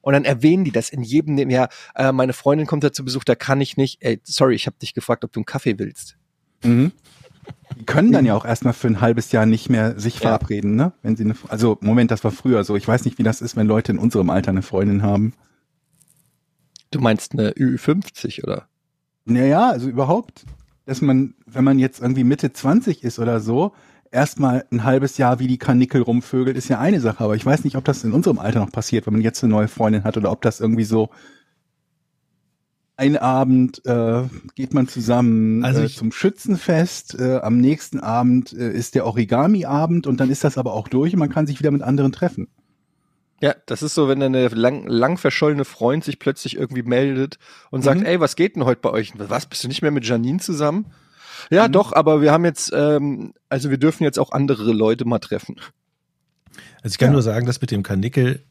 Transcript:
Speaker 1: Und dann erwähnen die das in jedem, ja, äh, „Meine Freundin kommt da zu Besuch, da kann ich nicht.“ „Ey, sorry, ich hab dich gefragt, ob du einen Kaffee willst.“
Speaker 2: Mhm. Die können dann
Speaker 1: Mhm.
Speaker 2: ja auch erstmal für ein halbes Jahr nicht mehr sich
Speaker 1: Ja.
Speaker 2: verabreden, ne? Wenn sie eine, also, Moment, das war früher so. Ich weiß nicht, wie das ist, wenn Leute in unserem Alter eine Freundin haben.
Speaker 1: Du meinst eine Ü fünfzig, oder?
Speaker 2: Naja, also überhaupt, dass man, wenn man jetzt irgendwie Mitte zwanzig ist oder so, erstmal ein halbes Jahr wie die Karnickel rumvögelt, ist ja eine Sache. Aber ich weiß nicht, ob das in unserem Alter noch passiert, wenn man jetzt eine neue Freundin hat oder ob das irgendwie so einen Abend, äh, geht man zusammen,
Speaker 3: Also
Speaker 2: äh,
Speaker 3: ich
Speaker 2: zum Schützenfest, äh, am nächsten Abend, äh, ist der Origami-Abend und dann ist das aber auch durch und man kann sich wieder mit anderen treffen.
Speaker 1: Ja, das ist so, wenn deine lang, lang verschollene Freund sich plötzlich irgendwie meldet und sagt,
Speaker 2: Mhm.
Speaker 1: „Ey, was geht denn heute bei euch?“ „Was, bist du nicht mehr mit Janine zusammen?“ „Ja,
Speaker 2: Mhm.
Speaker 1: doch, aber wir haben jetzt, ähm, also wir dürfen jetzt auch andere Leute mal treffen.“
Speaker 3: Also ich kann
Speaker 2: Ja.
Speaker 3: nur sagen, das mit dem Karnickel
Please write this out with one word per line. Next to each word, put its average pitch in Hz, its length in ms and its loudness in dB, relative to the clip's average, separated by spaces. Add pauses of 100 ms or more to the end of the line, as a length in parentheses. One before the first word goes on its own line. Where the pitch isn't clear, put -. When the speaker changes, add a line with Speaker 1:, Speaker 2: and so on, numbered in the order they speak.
Speaker 1:
Und 139 140 0
dann 143 100 2
erwähnen 151 400 2
die 135 80 -2
das 117 180 -2
in 131 140 -8
jedem, 147 340 0 (100)
ja, 127 200 2 (260)
äh, 135 160 2
„Meine 131 220 0
Freundin 147 340 0
kommt 147 160 -2
da 143 100 0
zu 135 120 -12
Besuch, 127 180 -6
da 120 140 2
kann 139 240 0
ich - 160 -4
nicht.“ 135 260 -2
„Ey, 117 220 -2
sorry, 131 320 2
ich - 100 -6
hab - 140 -8
dich - 140 -14
gefragt, 120 300 -4
ob 107 80 -12
du - 60 -8
einen 107 80 -6
Kaffee 117 320 -4
willst.“ - 380 -12 (480)
Speaker 2:
Mhm. 123 260 4 (880)
Die 110 80 -18
können 165 260 4
dann 180 100 4
Speaker 1:
Mhm. 123 60 4
Speaker 2:
ja 104 80 2
auch - 80 -4
erstmal 117 280 0
für - 160 -4
ein 110 120 2
halbes 117 320 0
Jahr 110 140 4
nicht 113 220 0
mehr 110 300 0
sich 110 160 -4
Speaker 1:
Ja. - 60 -12
Speaker 2:
verabreden, 107 560 0
ne? 160 160 2 (100)
Wenn 110 140 0
sie 110 80 -4
eine, 107 100 0 (140)
also, 110 320 0
Moment, 113 300 4
das 110 140 -4
war 110 60 2
früher 107 340 0
so. 104 120 -2
Ich 101 100 -2
weiß 123 180 2
nicht, 117 140 -4
wie 127 60 0
das 110 180 0
ist, 117 140 -8
wenn 107 100 2
Leute 107 260 2
in 95 60 0
unserem 101 320 2
Alter 95 200 0
eine 95 120 0
Freundin 101 400 0
haben. 104 320 0 (1600)
Speaker 1:
Du 143 100 -6
meinst 113 320 0
eine 110 260 -2
Ü 127 200 2
fünfzig, - 680 -4
oder? 98 240 -8 (560)
Speaker 2:
Naja, 139 460 4
also 131 180 -4
überhaupt, 139 560 -2 (420)
dass 131 160 -6
man, 135 320 2 (120)
wenn 127 180 -2
man 135 140 4
jetzt 131 220 0
irgendwie 127 240 0
Mitte 139 280 2
zwanzig 180 500 0
ist 120 160 -6
oder 117 220 0
so, 127 320 0 (400)
erstmal 131 580 0
ein 117 140 -2
halbes 131 340 0
Jahr 127 220 2
wie 131 80 -2
die 127 100 0
Karnickel 127 440 2
rumvögelt, 127 540 -2
ist 131 120 -8
ja 123 100 0
eine 170 220 2
Sache. 113 240 -2
Aber 107 100 0
ich 113 100 -4
weiß 143 200 0
nicht, 135 120 -2
ob 131 80 -6
das 139 200 -2
in 110 80 -2
unserem 135 260 2
Alter 110 220 -2
noch 95 100 -4
passiert, - 360 -4
wenn 104 80 -2
man 110 80 2
jetzt 113 200 -2
eine 120 100 2
neue 107 160 2
Freundin 107 360 0
hat 110 120 -2
oder 101 140 0
ob - 120 -6
das - 180 0
irgendwie 113 240 0
so 110 240 0 (1900)
einen 143 200 2
Abend, 131 720 2
äh, 120 360 0 (320)
geht 131 180 -8
man 131 140 2
zusammen, 117 800 2
Speaker 3:
Also 131 160 2
Speaker 2:
äh, - 60 2
Speaker 3:
ich - 100 -8
Speaker 2:
zum 113 160 -4
Schützenfest, - 1080 -2
äh, 127 240 0
am 117 160 2
nächsten 143 400 0
Abend, 123 540 0
äh, 117 180 -6
ist - 240 -8
der 131 100 2
Origami-Abend 143 1000 0
und 123 140 0
dann 131 100 2
ist 139 140 -2
das 139 140 0
aber 117 160 -4
auch 107 120 -8
durch 147 260 0
und 196 60 0
man 147 100 0
kann 156 200 -2
sich 139 100 -6
wieder 147 140 0
mit 143 100 -2
anderen 135 300 0
treffen. 175 340 -6 (920)
Speaker 1:
Ja, 143 120 2 (140)
das - 160 -6
ist 151 120 -6
so, 147 140 2
wenn 135 120 0
deine 131 260 2
lang, 117 400 0
lang 127 320 2
verschollene 143 460 0
Freund 131 400 -2
sich 139 160 -8
plötzlich - 360 -4
irgendwie 127 280 -6
meldet 131 540 0 (340)
und 135 100 -4
sagt, 139 180 4
Speaker 2:
Mhm. 214 60 -2
Speaker 1:
„Ey, 175 140 0
was 147 160 0
geht 180 180 0
denn 143 100 -2
heute 123 160 0
bei - 100 -2
euch?“ 110 280 -4
„Was, 104 280 -6
bist - 180 -10
du 123 40 -6
nicht 135 140 -6
mehr 151 80 0
mit 135 160 -4
Janine 120 320 -2
zusammen?“ 165 480 -4 (640)
„Ja, 202 160 6
Speaker 2:
Mhm. 131 60 0
Speaker 1:
doch, 202 200 2
aber 151 300 4
wir 151 80 6
haben 165 140 4
jetzt, - 280 -2
ähm, 147 600 -2 (140)
also 135 220 -4
wir 135 80 0
dürfen 156 260 2
jetzt 143 160 0
auch 131 100 0
andere 120 420 0
Leute 110 320 2
mal 117 140 0
treffen.“ - 380 -8 (1300)
Speaker 3:
Also 107 120 -6
ich - 40 -10
kann 127 100 4
Speaker 2:
Ja. 139 60 6
Speaker 3:
nur 135 80 4
sagen, 113 220 -2
das 123 160 -4
mit 127 120 -6
dem 101 100 -2
Karnickel 123 680 -2